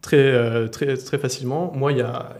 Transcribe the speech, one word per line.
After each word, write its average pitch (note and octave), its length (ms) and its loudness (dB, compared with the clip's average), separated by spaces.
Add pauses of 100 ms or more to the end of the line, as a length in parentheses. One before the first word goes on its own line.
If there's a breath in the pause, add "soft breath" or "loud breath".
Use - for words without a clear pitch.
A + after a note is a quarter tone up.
très, - 160 2
euh, A#2+ 500 4
très, C3+ 300 -2
très C3+ 200 -6
facilement. C#3 580 -4
Moi, C3+ 160 0
il C3+ 80 0
y - 20 0
a, A#2+ 380 -6